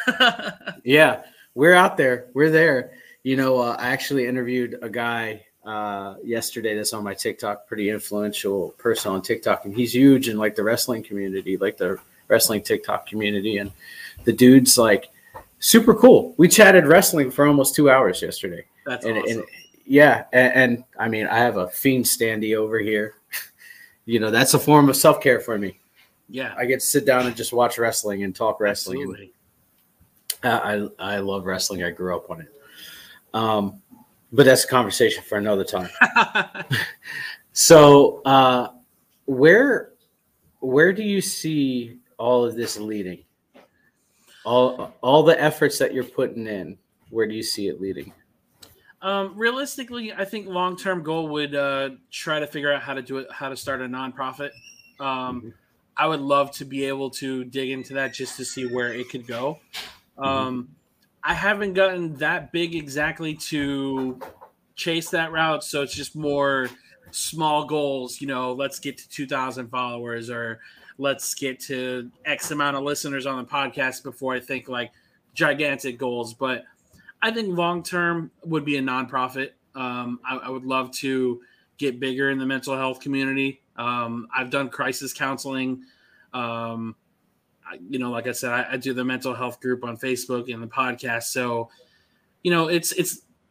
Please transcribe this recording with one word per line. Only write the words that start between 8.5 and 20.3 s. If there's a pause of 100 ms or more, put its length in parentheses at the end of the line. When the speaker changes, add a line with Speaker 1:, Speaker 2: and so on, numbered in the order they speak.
Speaker 2:
person
on
TikTok,
and
he's
huge
in,
like,
the
wrestling
community,
like,
the (280)
wrestling
TikTok
community,
and (540)
the
dude's,
like, (480)
super
cool.
We
chatted
wrestling
for
almost
two
hours
yesterday. (200)
Speaker 1:
That's
Speaker 2:
And,
Speaker 1:
awesome.
Speaker 2:
and, (420)
yeah,